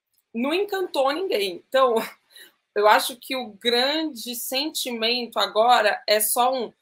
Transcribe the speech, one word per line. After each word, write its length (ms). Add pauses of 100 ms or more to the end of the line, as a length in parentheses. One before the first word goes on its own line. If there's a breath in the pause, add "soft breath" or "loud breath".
(340)
não 200
encantou 580
ninguém. 560
Então, 260
<laughs> 800
eu 140
acho 280
que 200
o 160
grande 840
sentimento 1040
agora 680
é 140
só 320
um 300